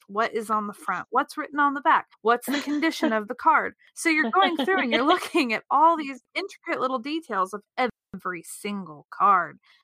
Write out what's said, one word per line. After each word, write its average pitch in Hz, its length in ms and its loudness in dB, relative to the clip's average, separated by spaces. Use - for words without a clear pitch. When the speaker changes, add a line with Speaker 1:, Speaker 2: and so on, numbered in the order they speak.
Speaker 1:
What 208 280 -2
is 214 140 -4
on 214 180 0
the 208 60 -10
front? - 380 -6
What's 269 260 -2
written 294 240 -6
on 285 140 2
the 277 80 -6
back? 277 240 4
What's 240 260 2
the 285 140 -2
condition 294 500 -2
of 214 160 -2
the 247 60 -6
card? 240 400 2
So - 140 -4
you're 311 240 2
going 359 320 4
through 381 160 2
and 254 120 -2
you're 226 100 2
Speaker 2:
<laughs> 277 40 2
Speaker 1:
looking 320 460 2
at - 180 -4
all 311 280 6
these 277 240 -8
intricate 339 460 -6
little 254 200 0
details 233 520 -4
of 208 100 -10
every 190 680 -6
single 180 680 -12
card. 180 480 2